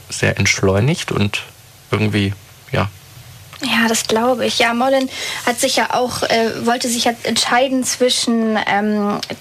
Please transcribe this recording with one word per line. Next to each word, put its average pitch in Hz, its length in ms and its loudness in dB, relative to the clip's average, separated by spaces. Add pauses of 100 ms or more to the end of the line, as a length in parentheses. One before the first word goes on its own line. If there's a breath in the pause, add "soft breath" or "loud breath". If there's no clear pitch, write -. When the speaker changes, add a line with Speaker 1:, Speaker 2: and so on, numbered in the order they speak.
Speaker 1:
sehr - 300 -2
entschleunigt 98 760 2
und 101 300 -2 (480)
irgendwie, 104 420 0 (400)
ja. 98 160 0 (760)
Speaker 2:
Ja, 226 260 0
das 226 180 0
glaube 226 400 0
ich. 220 120 -2
Ja, 233 140 2
Morlin 262 380 2 (340 loud breath)
hat 240 160 0
sich 262 160 0
ja 240 160 0
auch, 247 300 -2
äh, 226 420 0
wollte 240 240 0
sich 233 160 -2
ja 240 80 2 (120)
entscheiden 254 600 2
zwischen, 226 840 0
ähm, 208 540 0 (200)